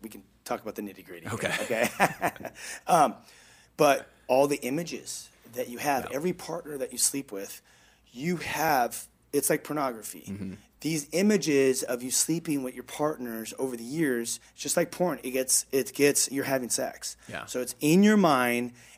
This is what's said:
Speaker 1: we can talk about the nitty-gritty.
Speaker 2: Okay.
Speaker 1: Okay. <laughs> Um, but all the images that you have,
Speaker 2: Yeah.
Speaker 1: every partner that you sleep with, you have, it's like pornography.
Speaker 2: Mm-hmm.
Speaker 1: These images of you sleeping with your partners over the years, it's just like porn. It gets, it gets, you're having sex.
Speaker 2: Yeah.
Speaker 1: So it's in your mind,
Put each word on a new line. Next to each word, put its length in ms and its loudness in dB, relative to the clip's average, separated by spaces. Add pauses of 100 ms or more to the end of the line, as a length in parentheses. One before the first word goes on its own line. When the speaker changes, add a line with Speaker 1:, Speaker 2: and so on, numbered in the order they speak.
Speaker 1:
we 80 -14
can 140 -20 (240)
talk 160 -6
about 120 -10
the 60 -10
nitty-gritty. 480 -12
Speaker 2:
Okay. 320 -2
Speaker 1:
Okay. 380 0
<laughs> 880 -2
Um, 280 6 (640)
but 320 4 (180)
all 200 6
the 160 0
images 680 -6 (240)
that 160 -6
you 100 -12
have, 320 -2
Speaker 2:
Yeah. 60 -6
Speaker 1:
every 160 -2
partner 460 -10
that 140 -6
you 60 -12
sleep 320 -2
with, 300 -12 (500)
you 280 -4
have, 680 0 (280)
it's 160 2
like 140 0
pornography. 640 -6
Speaker 2:
Mm-hmm. 260 -8 (300)
Speaker 1:
These 280 -2
images 680 4
of 200 -4
you 80 -6
sleeping 520 -2
with 120 -6
your 100 -12
partners 720 -6
over 160 -2
the 80 -8
years, 560 -2 (140)
it's 100 -14
just 140 -2
like 140 0
porn. 320 -2
It 80 -6
gets, 420 0
it 220 0
gets, 360 4
you're 140 -2
having 240 -2
sex. 480 -4 (100)
Speaker 2:
Yeah. 200 -10
Speaker 1:
So 160 -6
it's 180 -8
in 220 8
your 160 8
mind, 540 4 (260)